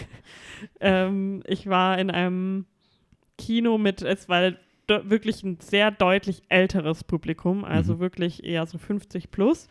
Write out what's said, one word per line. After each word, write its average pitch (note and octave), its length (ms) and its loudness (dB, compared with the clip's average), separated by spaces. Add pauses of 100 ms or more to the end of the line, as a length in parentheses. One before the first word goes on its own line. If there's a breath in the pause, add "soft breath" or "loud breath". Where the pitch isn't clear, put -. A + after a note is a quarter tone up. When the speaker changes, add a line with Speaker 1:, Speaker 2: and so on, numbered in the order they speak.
(200)
Speaker 1:
<laughs> - 600 -20
ähm, G3 680 0
ich F#3+ 220 -6
war F#3 320 2
in F#3+ 100 -2
einem F#3 560 -2 (720)
Kino A3+ 400 0
mit, G3+ 240 0
es F#3 280 -2
war F3+ 220 2 (360)
do-, G#3 220 2
wirklich A3 340 0
ein F#3 160 -6
sehr G#3 320 2
deutlich F#3+ 580 0
älteres F3+ 540 2
Publikum, F3+ 600 -4
also E3 320 0
Speaker 2:
Mhm. E3+ 40 -6
Speaker 1:
wirklich F3 440 -4
eher E3 220 -4
so E3 140 -12
fünfzig - 500 -8
plus. B3 420 0